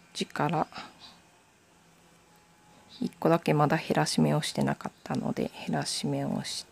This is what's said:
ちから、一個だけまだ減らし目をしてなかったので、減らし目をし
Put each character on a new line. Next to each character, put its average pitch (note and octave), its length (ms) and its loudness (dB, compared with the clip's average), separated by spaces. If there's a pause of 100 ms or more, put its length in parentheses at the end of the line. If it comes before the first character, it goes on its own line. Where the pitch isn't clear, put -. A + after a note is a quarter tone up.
(140)
ち - 120 -4
か - 220 0
ら、 E3 180 0 (2250)
一 - 180 -2
個 - 100 2
だ E3 100 6
け - 140 2
ま D3+ 140 6
だ D3+ 100 4
減 - 180 -4
ら D3+ 120 4
し - 140 0
目 D3 120 4
を D3 100 2
し - 100 -4
て C#3+ 100 0
な C#3 120 2
か - 140 -8
っ - 40 -8 (120)
た - 120 -4
の - 160 -2
で、 - 180 -4 (160)
減 D#3 100 -2
ら C#3+ 100 -2
し - 200 -4
目 C#3 180 -2
を - 200 -2
し - 280 -8